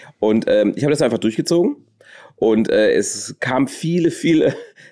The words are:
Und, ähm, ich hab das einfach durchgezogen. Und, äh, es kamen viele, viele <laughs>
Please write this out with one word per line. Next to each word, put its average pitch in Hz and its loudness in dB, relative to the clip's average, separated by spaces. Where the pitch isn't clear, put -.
Und, 110 2
ähm, 104 2
ich 120 -4
hab 143 2
das 151 0
einfach 117 0
durchgezogen. 170 0
Und, 110 2
äh, 107 4
es - -4
kamen 254 -2
viele, 165 -2
viele 151 0
<laughs> - -18